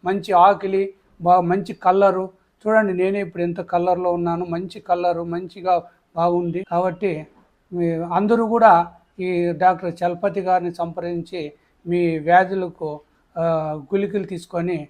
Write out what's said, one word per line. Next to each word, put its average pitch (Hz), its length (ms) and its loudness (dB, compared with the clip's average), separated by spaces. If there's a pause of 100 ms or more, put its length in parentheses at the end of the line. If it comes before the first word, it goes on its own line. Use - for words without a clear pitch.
మంచి 190 280 -2
ఆకిలి, 196 600 4 (260)
బా-, 175 200 4
మంచి 175 320 -2
కలరు, 185 580 2 (360)
చూడండి 214 260 2
నేనే 190 280 0
ఇప్పుడు 175 220 -6
ఎంత 175 180 -4
కలర్లో 180 520 0
ఉన్నాను, 175 320 -2
మంచి 175 360 -8
కలరు, 175 420 -2
మంచిగా 175 600 -4 (340)
బాగుంది. 175 540 -2
కాబట్టి 180 560 -4 (460)
మీ 170 180 -2
అందరూ 185 560 0
కూడా 214 460 6 (280)
ఈ 175 320 -2
డాక్టర్ 175 420 0 (120)
చలపతి 180 340 -2
గారిని 180 340 -2
సంప్రదించి 170 760 -8 (340)
మీ 170 320 0
వ్యాధులకు, 175 840 0 (380)
ఆ, 165 40 -2 (520)
గుళికలు 196 300 -2
తీసుకొని 175 640 -6